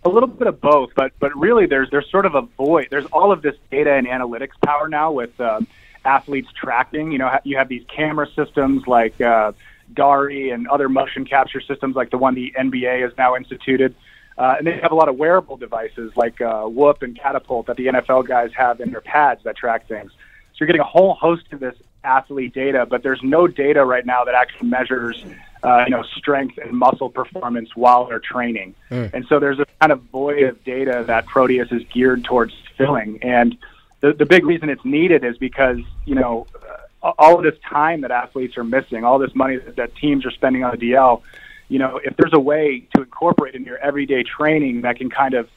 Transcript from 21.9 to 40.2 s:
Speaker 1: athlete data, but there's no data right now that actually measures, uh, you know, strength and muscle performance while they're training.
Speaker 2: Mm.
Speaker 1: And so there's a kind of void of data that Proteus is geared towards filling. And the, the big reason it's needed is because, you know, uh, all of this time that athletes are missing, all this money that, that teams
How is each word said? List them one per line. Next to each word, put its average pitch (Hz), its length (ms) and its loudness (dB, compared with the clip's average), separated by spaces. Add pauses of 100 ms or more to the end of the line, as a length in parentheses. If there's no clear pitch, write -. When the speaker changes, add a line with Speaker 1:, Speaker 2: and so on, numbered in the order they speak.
Speaker 1:
athlete 131 520 -2
data, 135 320 0
but 123 160 -4
there's 131 200 -2
no 156 240 4
data 147 380 2
right 127 220 -2
now 123 180 0
that 123 100 -4
actually 123 360 0
measures, 120 520 -4 (400)
uh, 123 240 4
you 127 40 -2
know, 120 120 -2 (140)
strength 139 400 -4
and 113 160 -12
muscle 127 380 2
performance 120 640 -8
while 123 300 4
they're 113 140 -8
training. 110 540 -8 (160)
Speaker 2:
Mm. 120 220 -6
Speaker 1:
And 127 160 -8
so 151 100 4
there's 139 220 0
a 143 60 -2 (160)
kind 156 100 6
of 131 120 0
void 143 400 0
of 127 200 -4
data 127 420 -2
that 113 200 0
Proteus 127 440 2
is 120 220 -4
geared 127 320 2
towards 120 300 0 (240)
filling. 117 440 -2
And 120 360 2 (420)
the, 147 140 4
the 151 120 2
big 165 200 6
reason 160 240 -2
it's 127 140 -8
needed 147 400 2
is 120 120 -4
because, 127 420 0 (280)
you 143 80 -4
know, 120 320 -2 (100)
uh, - 220 -20 (400)
all 160 180 10
of 160 80 0
this 156 240 0
time 156 320 0
that 127 100 -8
athletes 127 460 -6
are 123 80 -6
missing, 120 400 -4
all 127 140 4
this 135 160 -2
money 131 240 -2
that, - 180 -14
that 120 180 -6
teams 139 300 -2